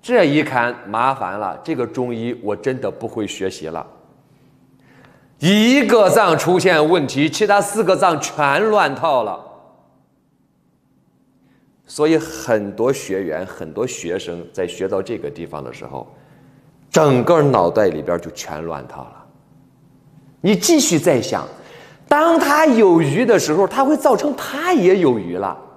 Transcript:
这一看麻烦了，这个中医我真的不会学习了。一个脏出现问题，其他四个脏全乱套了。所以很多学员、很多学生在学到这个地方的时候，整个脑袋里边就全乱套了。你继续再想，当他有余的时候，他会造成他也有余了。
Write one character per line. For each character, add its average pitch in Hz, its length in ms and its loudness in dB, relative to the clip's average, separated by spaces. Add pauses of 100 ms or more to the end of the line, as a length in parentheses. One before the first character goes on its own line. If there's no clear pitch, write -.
这 233 220 4
一 147 160 2
看 123 320 0 (160)
麻 117 240 0
烦 101 240 -6
了， 98 280 -6
这 160 100 -6
个 123 100 -2
中 123 300 -6
医 117 260 -6
我 104 140 -4
真 127 260 -4
的 104 80 -6
不 104 200 -10
会 107 180 -6
学 95 240 -6
习 80 160 -14
了。 80 180 -10 (1600)
一 220 440 4
个 214 240 6
脏 180 300 4
出 175 220 2
现 156 280 4
问 170 200 2
题， 143 200 0
其 160 160 -2
他 202 160 4
四 214 220 -4
个 180 140 2
脏 170 240 2
全 143 500 -2
乱 180 240 2
套 135 300 0
了。 98 180 -8 (2500)
所 151 180 -2
以 160 100 4
很 110 580 -4
多 117 180 0
学 98 300 -6
员、 82 240 -6
很 82 260 -14
多 101 120 -4
学 90 320 -8
生 85 360 -10
在 92 120 -6
学 90 220 -8
到 98 160 -4
这 107 160 -10
个 73 100 -10
地 78 160 -14
方 73 180 -14
的 60 100 -14
时 - 120 -18
候， 64 220 -14 (840)
整 139 360 2
个 165 180 4
脑 117 260 2
袋 101 200 0
里 78 120 -4
边 85 200 -4
就 82 100 -16
全 78 340 -12
乱 76 220 -10
套 - 160 -20
了。 - 220 -20 (1160)
你 196 140 2
继 196 240 2
续 160 220 2
再 143 200 2
想， 95 240 -6 (640)
当 320 300 4
他 294 260 2
有 220 380 6
余 151 240 0
的 147 100 4
时 147 160 0
候， 185 140 2
他 262 180 0
会 294 120 2
造 277 200 2
成 294 200 -4
他 330 360 -4
也 196 260 4
有 135 200 2
余 87 180 -8
了。 92 200 -6 (200)